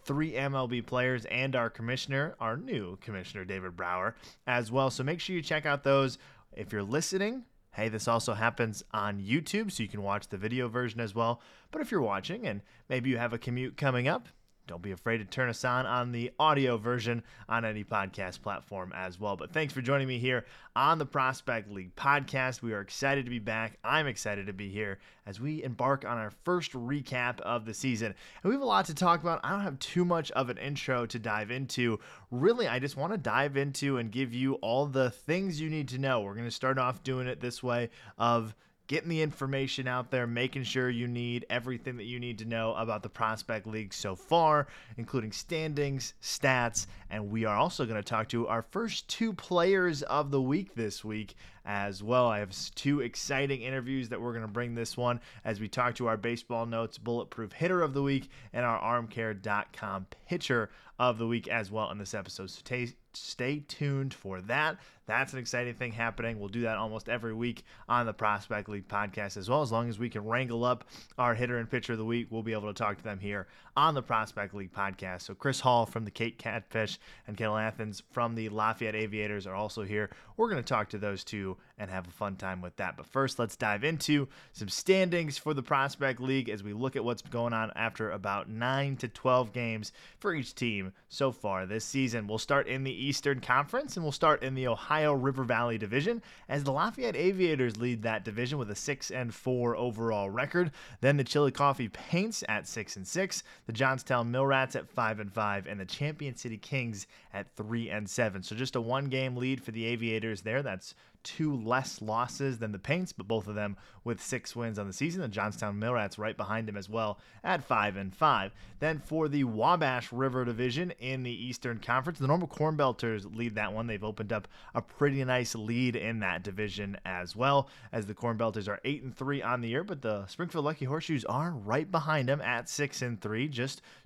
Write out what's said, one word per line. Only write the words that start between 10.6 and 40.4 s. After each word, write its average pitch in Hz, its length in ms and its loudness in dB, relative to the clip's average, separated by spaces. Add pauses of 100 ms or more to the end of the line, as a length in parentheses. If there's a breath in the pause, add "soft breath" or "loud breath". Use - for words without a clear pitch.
version 117 320 -2
as 107 140 -4
well. 117 280 2 (300 loud breath)
But 311 100 -4
if 233 100 -4
you're 185 100 4
watching 123 460 0
and 101 140 -4 (260 soft breath)
maybe 131 220 0
you 123 80 4
have 117 160 0
a 117 60 -2
commute 123 380 -4
coming 127 300 2
up, 233 220 0 (360)
don't 85 160 -10
be 98 100 -6
afraid 113 280 0
to 107 40 -6
turn 127 240 0
us 113 160 -2
on, 127 220 2
on 123 260 0
the 120 260 -2
audio 139 380 6
version 117 480 0 (240 loud breath)
on 117 160 2
any 107 220 -2
podcast 98 560 -2
platform 95 520 -6
as 92 240 -6
well. 101 200 0
But - 160 -8
thanks 151 180 0
for 135 80 -4
joining 131 300 2
me 123 100 -2
here 123 240 2 (320 loud breath)
on 147 220 6
the 147 80 0
Prospect 127 640 0
League 92 240 -10
Podcast. 135 640 2
We 113 120 -2
are 101 80 -2
excited 139 420 0
to 120 80 -8
be 120 80 -4
back. 110 420 -2
I'm 147 260 2
excited 101 400 -4
to 104 40 -4
be 98 160 -8
here 98 320 -4 (260 loud breath)
as 101 140 -10
we 147 240 -4
embark 131 400 2
on 117 140 -2
our 107 140 -4 (120)
first 175 300 0
recap 127 680 -2
of 113 240 -2
the 110 100 -8
season. 113 340 0 (360 loud breath)
And 190 60 4
we 254 60 4
have 277 60 -2
a 269 40 -2
lot 202 220 4
to 165 60 -6
talk 170 280 4
about. 165 200 2
I 143 100 0
don't 202 100 0
have 160 180 -4
too - 240 2
much 170 280 2
of 123 180 2
an 117 80 -4
intro 131 480 0
to 117 120 -6
dive 107 320 0
into. 123 520 2 (280 loud breath)
Really, 185 380 4
I 123 120 2
just 135 180 -2
want 165 160 -2
to 220 40 0
dive 135 380 2
into 139 440 2
and 113 120 -2
give 123 220 -2
you 131 220 2
all 123 300 2
the 131 260 2
things 170 500 -2
you 160 80 -2
need 151 180 -2
to 127 100 -6
know. 135 220 2
We're 101 160 -4
gonna 117 160 -4
start 131 260 2
off 123 260 2
doing 127 240 0
it 127 120 -4
this 120 240 -4
way 120 260 2 (280 loud breath)
of 117 360 4 (340 soft breath)
getting 160 220 -2
the 160 120 2
information 135 640 0
out 127 260 -2
there, 123 140 2
making 123 380 0